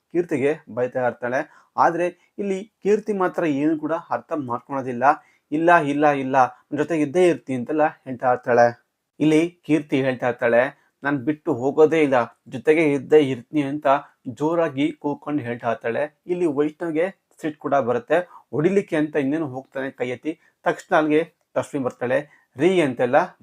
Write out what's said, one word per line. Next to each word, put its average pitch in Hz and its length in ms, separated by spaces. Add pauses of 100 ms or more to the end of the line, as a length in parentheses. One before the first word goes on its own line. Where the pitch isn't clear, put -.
(120)
ಕೀರ್ತಿಗೆ 160 400 (180)
ಬೈತಾ 123 380
ಇರ್ತಾಳೆ. 123 320 (380)
ಆದ್ರೆ 170 600
ಇಲ್ಲಿ 196 220 (240)
ಕೀರ್ತಿ 208 300
ಮಾತ್ರ 180 300 (180)
ಏನು 156 180
ಕೂಡ 151 140 (160)
ಅರ್ಥ 120 240
ಮಾಡ್ಕೊಳೋದಿಲ್ಲ. 127 680 (480)
"ಇಲ್ಲ, 165 260
ಇಲ್ಲ, 147 280 (180)
ಇಲ್ಲ, 131 220
ನನ್ - 320
ಜೊತೆಗೆ 151 260
ಇದ್ದೇ 143 260
ಇರ್ತೀನಿ" 131 300
ಅಂತೆಲ್ಲ 151 280
ಹೇಳ್ತಾ 131 440
ಇರ್ತಾಳೆ. 120 360 (520)
ಇಲ್ಲಿ 156 220 (240)
ಕೀರ್ತಿ 147 360
ಹೇಳ್ತಾ 131 260
ಇರ್ತಾಳೆ, 120 340 (420)
"ನಾನ್ 143 140
ಬಿಟ್ಟು 151 360
ಹೋಗೋದೇ 147 500
ಇಲ್ಲ, 131 140 (300)
ಜೊತೆಗೆ 156 460
ಇದ್ದೇ 139 260
ಇರ್ತೀನಿ" 135 440
ಅಂತ 147 240 (400)
ಜೋರಾಗಿ 151 640
ಕೂಗ್ಕೊಂಡು 147 520
ಹೇಳ್ತಾ 117 280
ಇರ್ತಾಳೆ. 117 320 (220)
ಇಲ್ಲಿ 175 200
ವೈಷ್ಣವ್ಗೆ 151 600 (340)
ಸಿಟ್ಟು 156 180
ಕೂಡ 143 160
ಬರುತ್ತೆ. 123 420 (340)
ಹೊಡಿಲಿಕ್ಕೆ 175 460
ಅಂತ 151 180
ಇನ್ನೇನು 147 320
ಹೋಗ್ತಾನೆ 131 440
ಕೈ 123 180
ಎತ್ತಿ, 127 220 (320)
ತಕ್ಷಣ 160 320
ಅಲ್ಲಿಗೆ 156 260 (360)
ಲಕ್ಷ್ಮಿ 135 260
ಬರ್ತಾಳೆ. 123 340 (400)
"ರೀ" 175 240
ಅಂತೆಲ್ಲ 131 360 (260)